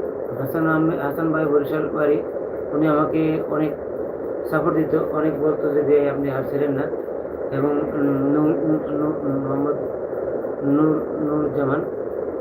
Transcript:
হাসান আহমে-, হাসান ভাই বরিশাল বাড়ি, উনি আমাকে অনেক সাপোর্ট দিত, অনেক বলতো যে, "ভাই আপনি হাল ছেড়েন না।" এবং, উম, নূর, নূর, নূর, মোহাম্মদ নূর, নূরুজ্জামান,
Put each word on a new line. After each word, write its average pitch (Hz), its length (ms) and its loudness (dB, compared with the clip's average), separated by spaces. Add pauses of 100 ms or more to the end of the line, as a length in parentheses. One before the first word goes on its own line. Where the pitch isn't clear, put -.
(400)
হাসান 160 280 0
আহমে-, 160 360 2
হাসান 160 280 0
ভাই 156 140 2
বরিশাল 147 480 2
বাড়ি, 151 300 2 (500)
উনি 156 140 4
আমাকে 156 640 2
অনেক 151 220 0 (800)
সাপোর্ট 156 280 2
দিত, 156 200 2 (140)
অনেক 151 300 0
বলতো 151 320 2
যে, 147 80 4
"ভাই 143 280 4
আপনি 139 200 0
হাল 131 200 -2
ছেড়েন 143 220 0
না।" 131 100 0 (720)
এবং, 139 180 2
উম, 143 640 2
নূর, 151 140 4
নূর, 151 440 2
নূর, 151 220 0 (100)
মোহাম্মদ 139 520 0 (880)
নূর, 151 380 4 (200)
নূরুজ্জামান, 147 580 0 (600)